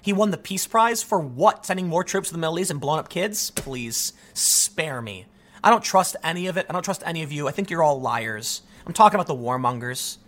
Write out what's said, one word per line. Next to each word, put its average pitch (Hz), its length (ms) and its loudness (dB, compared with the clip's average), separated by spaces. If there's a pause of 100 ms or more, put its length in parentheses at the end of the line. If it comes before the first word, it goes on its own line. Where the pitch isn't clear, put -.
He 202 120 -2
won 208 180 2
the 175 80 -2
Peace - 280 -6
Prize 226 360 2
for - 160 0
what? 151 480 2
Sending 185 220 -2
more 170 160 0
troops 190 240 -2
to - 60 -8
the 165 40 -8
Middle 165 200 -2
East 180 120 -2
and 151 100 -4
blowing 151 200 0
up - 80 -8
kids? 208 420 -4
Please 123 640 -6 (220)
spare - 680 0
me. 98 240 -12 (360)
I 190 80 6
don't 226 120 6
trust - 400 2
any 175 240 -2
of 185 100 -2
it. 180 120 -2
I - 40 -8
don't 175 120 -2
trust 190 200 -4
any 165 180 -6
of 147 100 -6
you. 147 160 -4
I 135 40 -2
think 202 180 -4
you're 170 120 0
all 147 180 4
liars. 113 600 -4 (240)
I'm - 60 -10
talking 208 240 8
about 185 100 2
the 160 80 -4
warmongers. 123 920 -4